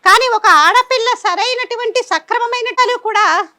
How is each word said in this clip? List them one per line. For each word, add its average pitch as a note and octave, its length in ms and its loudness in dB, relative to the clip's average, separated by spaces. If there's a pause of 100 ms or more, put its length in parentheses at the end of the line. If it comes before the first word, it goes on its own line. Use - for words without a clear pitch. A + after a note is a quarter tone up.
కానీ A#4 300 2
ఒక G#4+ 120 -2
ఆడపిల్ల A4+ 680 2
సరైనటువంటి A#4+ 840 -4
సక్రమమైన A#4+ 720 -4
తల్లి B4 240 0
కూడా G4+ 500 0 (100)